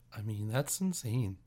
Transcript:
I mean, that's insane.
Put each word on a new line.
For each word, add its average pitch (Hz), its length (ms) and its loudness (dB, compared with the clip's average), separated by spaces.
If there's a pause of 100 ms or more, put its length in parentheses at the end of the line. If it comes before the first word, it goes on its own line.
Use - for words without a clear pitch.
(180)
I 107 40 -6
mean, 107 260 -2
that's 135 340 0
insane. 120 640 2